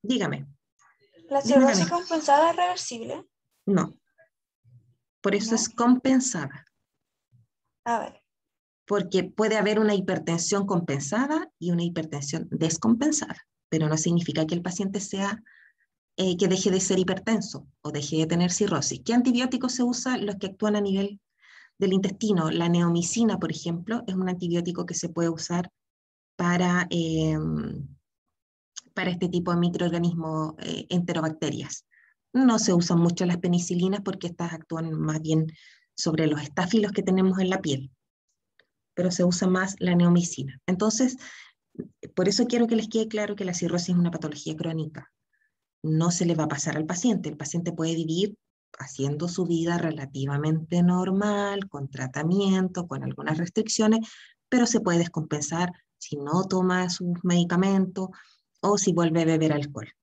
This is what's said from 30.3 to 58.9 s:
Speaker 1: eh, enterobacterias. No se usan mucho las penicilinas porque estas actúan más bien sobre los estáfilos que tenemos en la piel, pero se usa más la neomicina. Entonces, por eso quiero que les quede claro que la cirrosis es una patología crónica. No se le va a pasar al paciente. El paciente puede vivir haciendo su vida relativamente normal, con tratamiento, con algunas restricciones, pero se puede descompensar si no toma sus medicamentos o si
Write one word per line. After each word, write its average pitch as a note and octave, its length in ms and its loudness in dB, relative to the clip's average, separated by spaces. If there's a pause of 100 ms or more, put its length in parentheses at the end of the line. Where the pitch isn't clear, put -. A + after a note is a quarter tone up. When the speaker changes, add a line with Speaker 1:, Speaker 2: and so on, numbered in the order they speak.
Speaker 1:
eh, - 300 -8
enterobacterias. D#3+ 1000 -4 (460)
No B3 260 4
se G3 140 2
usan E3+ 260 4
mucho F3 260 2
las F3 140 0
penicilinas F3 640 0
porque F#3 220 -6
estas E3+ 260 -8
actúan D#3+ 460 -8
más D#3 240 -2
bien D#3+ 240 2 (480)
sobre D#3+ 320 0
los D3 160 0
estáfilos G3+ 480 0
que G3 140 -2
tenemos F#3+ 340 2
en F3+ 100 2
la F#3+ 120 0
piel, C3 320 -4 (1040)
pero F3+ 180 0
se F3+ 100 0
usa F3+ 240 2
más F#3 320 2
la F3+ 160 2
neomicina. F3 720 2
Entonces, G#3+ 500 0 (1000)
por F3+ 120 2
eso B3 200 2
quiero A#3+ 180 2
que A#3 80 0
les G#3+ 140 0
quede A3 180 -2
claro G#3 300 -6
que G3 80 -6
la F3+ 100 -4
cirrosis F3 360 -2
es F3+ 40 2
una F3 160 4
patología D#3 460 -8
crónica. D#3 560 -8 (680)
No D#3 280 2
se E3+ 160 0
le E3+ 80 2
va D#3 100 0
a D3+ 40 -2
pasar D3+ 280 -4
al D#3 100 -2
paciente. F3+ 420 -2
El D#3 80 -10
paciente E3+ 360 -6
puede E3 220 -2
vivir E3 420 -2 (420)
haciendo D3 500 -6
su F3 180 -2
vida E3+ 320 0
relativamente D#3 1040 -2
normal, G3 840 0
con C#3 200 -10
tratamiento, F3 960 0
con C3+ 180 -8
algunas D3+ 340 -4
restricciones, G#3+ 600 0 (480)
pero A#3+ 180 4
se A3+ 140 2
puede F3 180 2
descompensar E3 720 -2 (260)
si - 180 -10
no D3+ 280 0
toma F#3 460 0
sus F3 340 -4
medicamentos F#3 840 2 (520)
o G3+ 180 2
si F#3 140 2